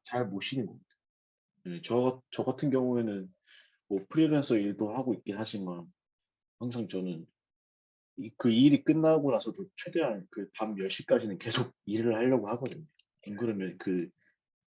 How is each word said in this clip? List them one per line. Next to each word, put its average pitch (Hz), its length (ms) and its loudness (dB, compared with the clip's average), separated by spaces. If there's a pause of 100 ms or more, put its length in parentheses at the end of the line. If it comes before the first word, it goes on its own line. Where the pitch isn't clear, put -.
잘 123 220 -2
못 98 160 -6
쉬는 131 260 -4
것 - 60 -16
같아요. - 1040 -18
네, 85 80 -12
저, 123 380 2 (100)
저 - 120 -4
같은 131 260 0
경우에는 120 580 0 (600)
뭐 95 200 -2
프리랜서 151 480 4
일도 104 380 -2
하고 127 200 0
있긴 98 220 -6
하지만 92 480 -6 (760)
항상 117 280 -6
저는 90 380 -6 (920)
이, 107 200 -10
그 120 140 4
일이 139 320 6
끝나고 156 480 4
나서도 104 340 -2 (100)
최대한 127 540 -4
그 101 280 -10
밤 110 220 -4
열 95 100 -2
시까지는 107 500 0
계속 113 340 -4 (120)
일을 113 300 0
하려고 117 340 2
하거든요. 117 360 -6 (420)
안 104 80 -8
그러면 101 440 -4
그 90 300 -2 (580)